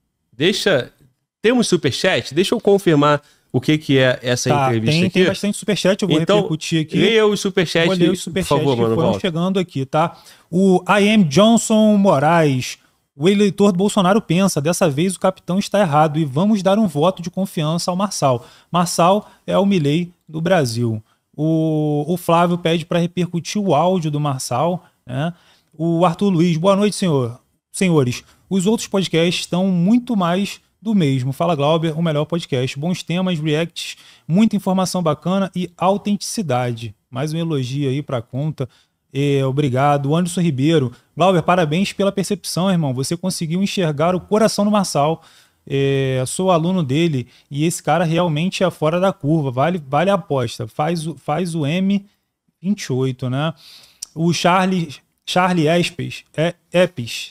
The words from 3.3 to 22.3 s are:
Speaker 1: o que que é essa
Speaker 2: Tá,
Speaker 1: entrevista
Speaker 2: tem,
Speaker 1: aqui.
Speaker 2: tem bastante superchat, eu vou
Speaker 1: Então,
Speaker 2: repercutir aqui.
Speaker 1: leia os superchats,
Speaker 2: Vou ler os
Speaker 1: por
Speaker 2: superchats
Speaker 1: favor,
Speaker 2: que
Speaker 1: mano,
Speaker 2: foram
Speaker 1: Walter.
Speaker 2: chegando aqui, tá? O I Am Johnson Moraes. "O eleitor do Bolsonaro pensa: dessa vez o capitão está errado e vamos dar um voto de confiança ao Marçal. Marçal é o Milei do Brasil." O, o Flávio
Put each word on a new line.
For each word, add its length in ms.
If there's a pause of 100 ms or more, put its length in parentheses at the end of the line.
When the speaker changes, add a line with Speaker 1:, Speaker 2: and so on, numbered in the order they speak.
Speaker 1:
o 80
que 160
que 220
é 240
essa 260
Speaker 2:
Tá, 200
Speaker 1:
entrevista 240
Speaker 2:
tem, 120
Speaker 1:
aqui. 80
Speaker 2:
tem 140
bastante 320
superchat, 440
eu 60
vou 100
Speaker 1:
Então, 180
Speaker 2:
repercutir 440
aqui. 160
Speaker 1:
leia 300
os 120
superchats, 480
Speaker 2:
Vou 80
ler 160
os 100
Speaker 1:
por 40
Speaker 2:
superchats 240
Speaker 1:
favor, 260
Speaker 2:
que 60
Speaker 1:
mano, 140
Speaker 2:
foram 160
Speaker 1:
Walter. 100
Speaker 2:
chegando 380
aqui, 260
tá? 340 (320)
O 380
I 220
Am 140
Johnson 760
Moraes. 800 (360)
"O 140
eleitor 440
do 40
Bolsonaro 460
pensa: 360
dessa 300
vez 260
o 60
capitão 380
está 200
errado 400
e 60
vamos 380
dar 160
um 100
voto 320
de 80
confiança 640
ao 60
Marçal. 500 (240)
Marçal 600 (160)
é 120
o 80
Milei 440 (160)
do 140
Brasil." 600 (340)
O, 720
o 80
Flávio 420